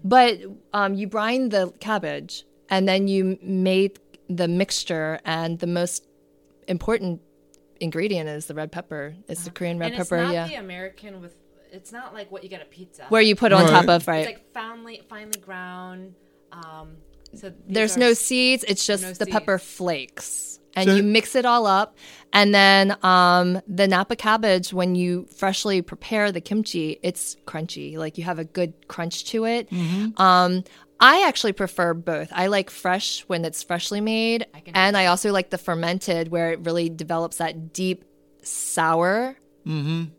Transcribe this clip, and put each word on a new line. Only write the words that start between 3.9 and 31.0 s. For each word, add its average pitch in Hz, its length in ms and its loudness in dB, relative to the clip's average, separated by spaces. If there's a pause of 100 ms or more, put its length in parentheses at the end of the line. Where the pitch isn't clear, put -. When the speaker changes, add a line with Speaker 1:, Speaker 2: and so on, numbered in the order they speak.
Speaker 1:
the 175 180 -2
mixture, 165 760 -2
and 165 340 -4
the 175 80 -6
most 175 380 -4 (640)
important 185 520 -4 (600)
ingredient 165 480 -4
is 151 180 -10
the 147 80 -14
red 156 180 -8
pepper. 151 420 -12 (120)
It's 170 180 -12
the 175 40 -12
Speaker 2:
Uh-huh. 175 60 -18
Speaker 1:
Korean 175 240 -6
red 165 140 -6
Speaker 2:
And 190 80 -8
it's 180 100 -6
Speaker 1:
pepper, 170 120 0
Speaker 2:
not 175 120 -2
Speaker 1:
yeah. 165 140 -4
Speaker 2:
the 175 80 -10
American 190 680 -16
with, 170 120 -20 (380)
it's 185 200 -20
not 240 220 -16
like 202 160 -16
what 190 120 -14
you 185 80 -18
get 180 100 -16
at - 100 -20
pizza. - 380 -20
Speaker 1:
Where 220 140 6
you 214 140 6
put 220 160 4
on 190 120 8
Speaker 3:
Right. 160 60 8
Speaker 1:
top 175 180 8
of, 175 180 4
right? 160 120 0 (100)
Speaker 2:
It's, - 100 -12
like, - 140 -20
finely, 226 560 -16
finely 214 320 -14
ground. 185 720 -14 (380)
Um, 160 440 -20 (380)
so 196 140 -18
these 175 60 -18 (140)
Speaker 1:
There's 220 280 0
Speaker 2:
are 247 40 2
Speaker 1:
no 247 100 8
Speaker 2:
s-, 233 100 4
Speaker 1:
seeds. 254 480 2
It's 196 200 -2
Speaker 2:
no 208 100 0
Speaker 1:
just 185 200 -10
the 208 80 -2
pepper 196 320 -2
Speaker 2:
seeds. - 120 -12
Speaker 1:
flakes. - 800 -8 (240)
And 190 140 2
Speaker 3:
So 196 80 6
Speaker 1:
you 202 60 4
mix 214 320 2
it 247 100 2
all 240 220 2
up. 202 300 0 (360)
And 202 220 6
then, 196 500 6
um, 180 640 4
the 196 180 2
Napa 190 300 0
cabbage, 214 560 0
when 180 220 0
you 180 320 -2 (100)
freshly 190 460 -2
prepare 208 500 -4
the 175 80 -6
kimchi, 170 640 -4
it's - 340 -6 (100)
crunchy. 156 520 -10
Like, 156 180 -8
you 165 80 -10
have 170 140 -6
a 165 60 -8
good 170 280 -4 (160)
crunch - 380 -10
to 220 180 -4
it. 233 260 -4
Speaker 3:
Mm-hmm. 185 500 -4
Speaker 1:
Um, 180 440 6 (340)
I 320 300 8